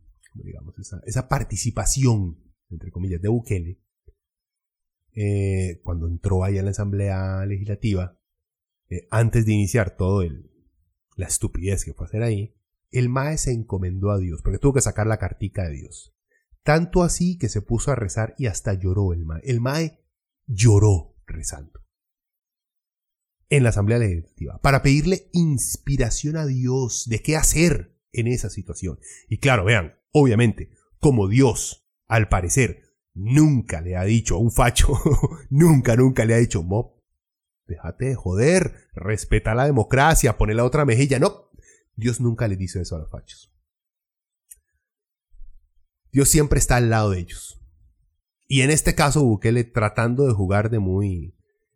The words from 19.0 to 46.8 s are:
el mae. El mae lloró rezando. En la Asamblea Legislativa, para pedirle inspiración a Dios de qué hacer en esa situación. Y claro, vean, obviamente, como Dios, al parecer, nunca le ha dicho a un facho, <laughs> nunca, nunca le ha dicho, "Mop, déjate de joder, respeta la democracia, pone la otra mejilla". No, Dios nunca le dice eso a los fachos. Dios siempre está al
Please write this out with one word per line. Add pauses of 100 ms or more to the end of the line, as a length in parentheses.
el
mae.
El
mae (420)
lloró (100)
rezando. (1700)
En
la
Asamblea
Legislativa,
para
pedirle
inspiración
a
Dios
de
qué
hacer (140)
en
esa
situación. (300)
Y
claro,
vean, (160)
obviamente, (280)
como
Dios, (180)
al
parecer, (320)
nunca
le
ha
dicho
a
un
facho, (320)
<laughs>
nunca,
nunca
le
ha
dicho,
"Mop, (640)
déjate
de
joder, (200)
respeta
la
democracia,
pone
la
otra
mejilla".
No, (440)
Dios
nunca
le
dice
eso
a
los
fachos. (2500)
Dios
siempre
está
al